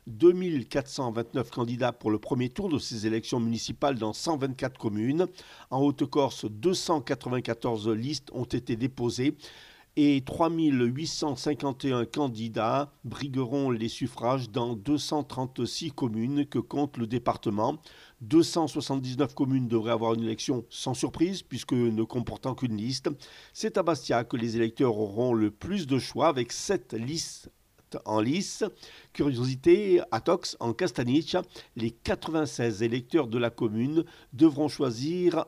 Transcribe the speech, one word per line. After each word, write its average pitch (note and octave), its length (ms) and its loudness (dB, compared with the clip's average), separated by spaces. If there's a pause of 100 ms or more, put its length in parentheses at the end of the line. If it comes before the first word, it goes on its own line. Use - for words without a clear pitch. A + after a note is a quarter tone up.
deux A#2+ 260 6
mille F3 360 0
quatre C3+ 220 -2
cent B2+ 200 -4
vingt-neuf A#2 400 -4
candidats A#2+ 420 -2
pour - 180 -2
le G#2+ 80 2
premier B2+ 320 -2
tour G3+ 180 -4
de D3 100 0
ces A2 280 -6
élections A2+ 340 0
municipales A2+ 560 -2
dans A2 160 -2
cent D#3+ 240 -2
vingt-quatre C3 400 -4
communes. A#2+ 480 0 (460)
En C3 100 0
Haute-Corse, C#3 640 0
deux G#2+ 300 0
cent D#3+ 260 0
quatre-vingt-quatorze A#2+ 880 -2
listes A#2+ 460 -2
ont B2 100 -4
été B2 320 -2
déposées B2+ 580 0 (640)
et D3 300 6
trois E3 240 0
mille D#3 320 2 (120)
huit D#3 120 -6
cent D3 300 -2
cinquante C#3+ 500 -4
et C3+ 60 2
un A#2+ 120 2
candidats A#2 880 -2 (120)
brigueront C3 640 -2
les A#2 180 0
suffrages B2+ 600 -2
dans A#2+ 240 -2
deux B2 240 0
cent D3 260 -2
trente-six C3 640 -4
communes B2+ 540 0
que C#3 140 -4
compte C#3 400 -2
le A#2 80 -2
département. A#2 720 0 (420)
Deux C3+ 220 6
cent D#3+ 240 2
soixante-dix-neuf C3 680 -2
communes C3 340 2
devraient A2+ 240 2
avoir A2+ 200 2
une A2+ 120 0
élection A2+ 440 -2
sans - 240 -6
surprise, E3+ 480 0
puisque - 320 -8
ne A#2 300 2
comportant A#2 520 -4
qu'une A2+ 220 -2
liste. C3 320 -4 (460)
C'est G#3+ 240 -2
à F#3+ 40 2
Bastia D3 420 0
que - 120 -6
les A2+ 200 -2
électeurs A#2 420 2
auront A2 340 0
le G#2+ 180 4
plus F3+ 360 -4
de C3 120 2
choix, B2+ 300 0
avec B2+ 240 0
sept - 400 -4
listes B2+ 580 -8 (540)
en G#2+ 160 2
lice. D#3+ 440 0 (500)
Curiosité, D3 960 4
à A#2 100 0
Tox, - 400 0
en A#2 140 0
Castaniche, D#3 600 0 (380)
les A2+ 160 -2
quatre-vingt-seize C3+ 920 -2
électeurs B2+ 460 0
de A#2+ 100 0
la A#2+ 100 2
commune B2+ 560 0 (300)
devront C#3+ 340 4
choisir D#3 800 0